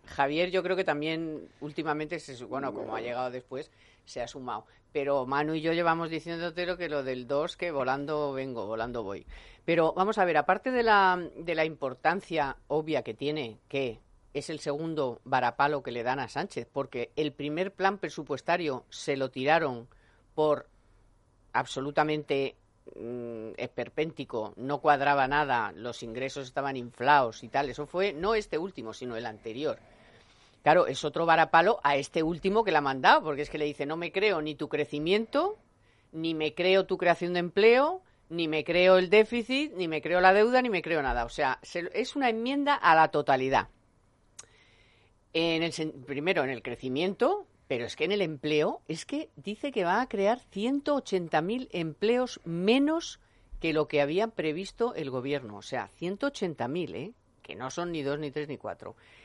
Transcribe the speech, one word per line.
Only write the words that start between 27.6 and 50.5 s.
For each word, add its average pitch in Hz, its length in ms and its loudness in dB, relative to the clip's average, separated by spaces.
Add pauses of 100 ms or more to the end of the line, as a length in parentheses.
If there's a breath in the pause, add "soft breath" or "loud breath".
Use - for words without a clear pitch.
Eso 143 180 -8
fue, 190 260 -2
no 185 220 -2
este 208 240 -2
último, 135 340 -8
sino 120 240 -10
el 117 100 -6
anterior. 113 520 -6 (840 soft breath)
Claro, 165 240 6
es 131 180 -4
otro 160 200 -2
varapalo 165 580 6
a 143 140 4
este 147 260 -2
último 190 420 0
que 190 80 2
le 156 60 6
ha 147 40 4
mandado, 143 400 6
porque 147 200 -2
es 143 80 -8
que 160 80 -4
le 151 60 0
dice, 147 220 -4
"No 156 100 -4
me 170 160 -6
creo 190 300 2
ni 151 120 -4
tu 147 140 -6
crecimiento, 202 880 0 (560)
ni 160 220 -4
me 156 200 -2
creo 185 320 4
tu 185 120 -2
creación 175 360 2
de 175 60 0
empleo, 240 600 4 (260)
ni 165 200 -2
me 156 160 -2
creo 180 340 6
el 185 100 2
déficit, 233 640 4
ni 175 140 -2
me 156 140 -2
creo 175 180 2
la 185 140 10
deuda, 240 260 6
ni 247 80 0
me 180 140 0
creo 160 180 0
nada". 120 240 0
O 120 40 -6
sea, 135 340 -2
se, 175 320 -8
es 254 220 -4
una 269 120 2
enmienda 277 460 0
a 170 200 6
la 160 140 8
totalidad. 131 600 2 (1600 soft breath)
En 165 300 0
el 165 100 -2
sen-, 151 320 -8
primero, 147 380 0
en 131 80 -2
el 117 120 -6
crecimiento, 185 840 -2 (220)
pero 123 180 -2
es - 100 -10
que 151 80 -2
en 185 80 0
el 202 100 0
empleo, 156 640 0
es 165 180 -8
que 302 300 -6
dice 208 340 -8
que 185 140 -2
va 185 160 2
a 254 80 -4
crear 208 320 0 (100)